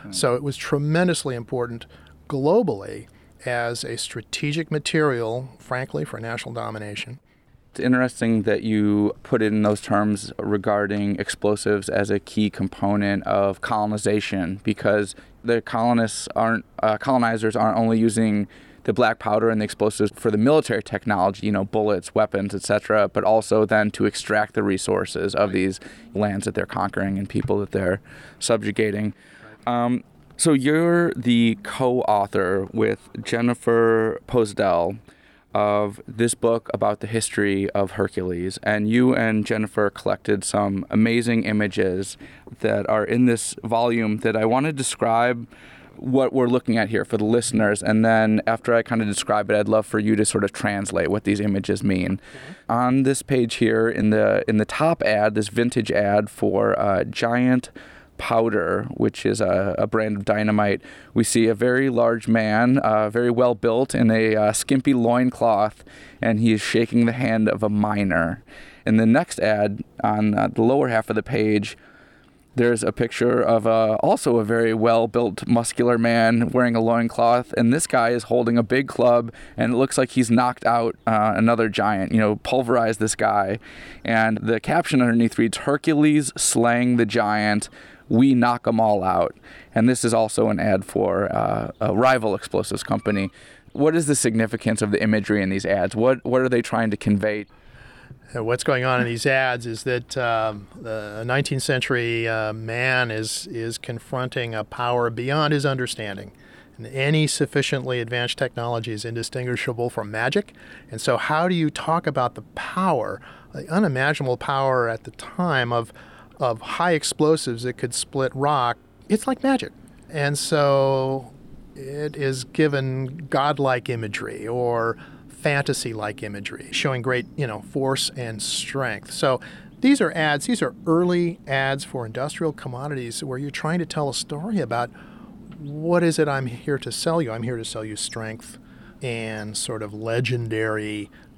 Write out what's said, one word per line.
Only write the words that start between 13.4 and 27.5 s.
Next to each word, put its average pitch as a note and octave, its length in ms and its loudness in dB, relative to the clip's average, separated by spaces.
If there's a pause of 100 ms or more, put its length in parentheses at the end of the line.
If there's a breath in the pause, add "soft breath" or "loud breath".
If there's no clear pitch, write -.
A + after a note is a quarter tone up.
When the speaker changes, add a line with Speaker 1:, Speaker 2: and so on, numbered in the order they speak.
Speaker 1:
colonization, G#2 1000 -2
because G#2 540 0 (260 loud breath)
the A#2 200 0
colonists A#2 720 0
aren't, A2+ 280 0 (180)
uh, G#2+ 160 0
colonizers A2+ 580 0
aren't A2 220 2
only A2+ 200 2
using A2 480 2 (380 loud breath)
the A#2+ 80 0
black A2+ 260 2
powder A2 300 0
and A2 120 2
the G#2+ 40 0
explosives G#2 500 0
for - 160 -2
the G#2 60 2
military A#2+ 460 2
technology, G2+ 640 -2
you G#2 60 0
know, G2 120 0
bullets, G#2 500 -2
weapons, G2+ 400 0
et F#2+ 80 -6
cetera, G#2 460 2
but G2+ 160 -2
also A2 400 2
then G#2+ 280 2
to - 120 -2
extract G#2+ 500 -2
the G#2+ 80 0
resources F#2+ 720 -2
of G2+ 180 2
these F#2+ 280 0 (340 loud breath)
lands G2+ 300 -2
that G#2 100 -4
they're G2 120 -4
conquering G2 520 -4
and G2 100 -6
people G2+ 300 -2